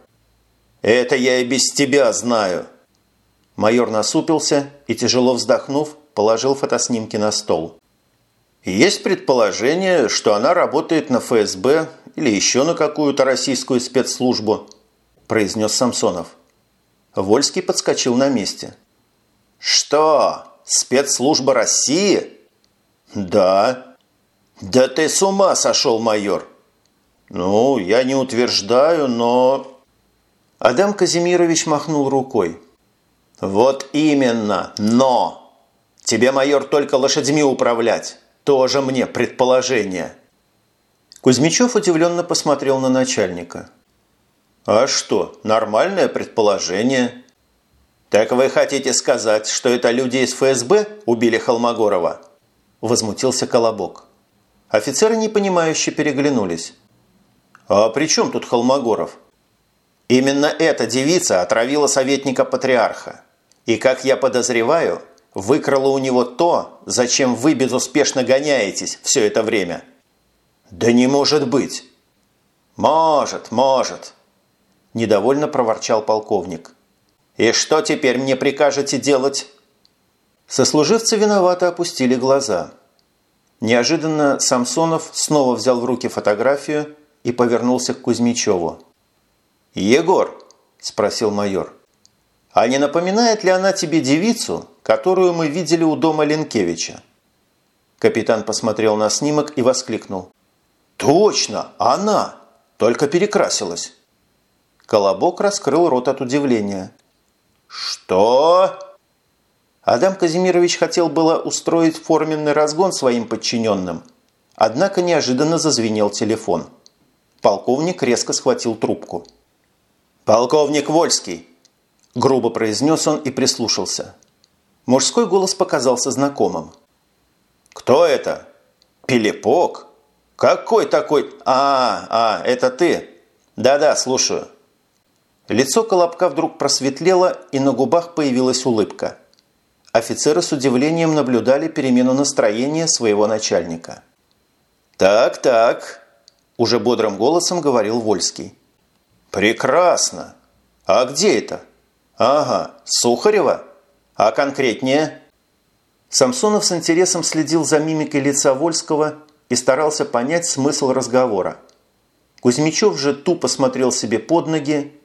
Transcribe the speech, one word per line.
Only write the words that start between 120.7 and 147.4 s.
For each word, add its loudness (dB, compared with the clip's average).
Вольский!" – -2
грубо 2
произнёс 0
он 0
и -8
прислушался. -4
Мужской 2
голос 2
показался 0
знакомым. -2
"Кто 2
это? -2
Пилипок? 0
Какой 2
такой? 0
А, 0
а, 0
это 0
ты? -2
Да-да, 2
слушаю". -4
Лицо 2
Колобка 2
вдруг -4
просветлело, 0
и -2
на 2
губах 0
появилась 0
улыбка. -2
Офицеры 0
с -4
удивлением 0
наблюдали 0
перемену 0
настроения 0
своего 0
начальника. -4
"Так, 4
так", – 0
уже 0
бодрым 0
голосом 0